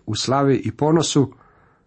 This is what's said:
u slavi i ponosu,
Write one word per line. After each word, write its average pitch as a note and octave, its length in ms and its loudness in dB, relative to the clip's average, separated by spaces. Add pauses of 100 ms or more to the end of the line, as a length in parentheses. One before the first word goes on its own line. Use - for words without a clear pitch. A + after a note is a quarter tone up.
u A2 80 -8
slavi C3+ 500 0
i A2 80 -4
ponosu, D3+ 600 0 (540)